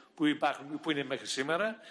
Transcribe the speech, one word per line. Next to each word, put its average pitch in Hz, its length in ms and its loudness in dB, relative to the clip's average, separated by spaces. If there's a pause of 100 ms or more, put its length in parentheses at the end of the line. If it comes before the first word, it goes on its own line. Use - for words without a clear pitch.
(160)
που 156 100 2
υπάρχουν, 147 540 2
που 165 120 0
είναι 143 120 0
μέχρι 127 240 -4
σήμερα, 170 500 0 (140)